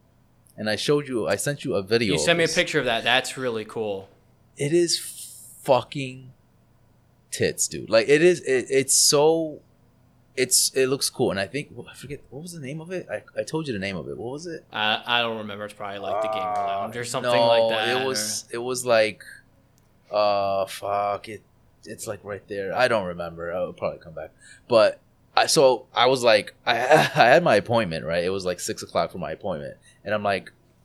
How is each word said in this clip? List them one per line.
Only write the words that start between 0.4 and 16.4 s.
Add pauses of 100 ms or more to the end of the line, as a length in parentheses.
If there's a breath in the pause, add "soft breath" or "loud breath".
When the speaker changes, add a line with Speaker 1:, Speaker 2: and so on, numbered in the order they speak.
Speaker 1:
And
I
showed
you,
I
sent
you
a
video
Speaker 2:
You
Speaker 1:
of
Speaker 2:
sent
me
a
Speaker 1:
this.
Speaker 2:
picture
of
that.
That's
really
cool. (480)
Speaker 1:
It
is (640)
fucking (1000)
tits,
dude.
Like,
it
is,
it,
it's
so, (720)
it's,
it
looks
cool.
And
I
think, (160)
I
forget,
what
was
the
name
of
it?
I, (140)
I
told
you
the
name
of
it.
What
was
it?
Speaker 2:
I,
I
don't
remember.
It's
probably,
like,
the
Gamer